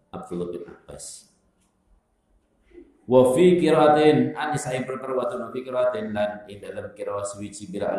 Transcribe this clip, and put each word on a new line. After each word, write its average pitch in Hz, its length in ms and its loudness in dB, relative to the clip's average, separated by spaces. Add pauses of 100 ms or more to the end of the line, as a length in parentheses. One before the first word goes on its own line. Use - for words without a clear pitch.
(140)
Abdullah 87 400 -8
bin 85 160 -10
Abbas. - 640 -20 (1700)
Wa 127 320 6
fi 180 240 6
qiraatin 151 720 4
an 147 240 -6
Sa'id 131 320 -6
bin 131 80 -6
Farwatun 123 480 -6
wa 127 80 -12
fi 131 80 -6
qiraatin 123 560 -2
lan 104 320 -4
ing 98 160 -16
dalam 98 320 -12
qiraah 101 240 -6
suwiji 101 480 -12
bila 98 320 -6